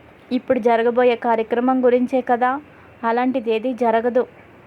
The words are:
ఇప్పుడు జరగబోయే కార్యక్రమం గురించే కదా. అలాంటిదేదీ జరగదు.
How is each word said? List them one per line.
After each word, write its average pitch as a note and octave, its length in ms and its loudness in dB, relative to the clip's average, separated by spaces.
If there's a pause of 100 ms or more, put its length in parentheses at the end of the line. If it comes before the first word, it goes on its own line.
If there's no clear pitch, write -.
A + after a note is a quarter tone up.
(320)
ఇప్పుడు B3+ 260 0
జరగబోయే A#3 580 2
కార్యక్రమం A#3+ 680 0
గురించే B3 360 2
కదా. B3+ 400 -2 (440)
అలాంటిదేదీ A#3 680 -2
జరగదు. A#3 520 0 (400)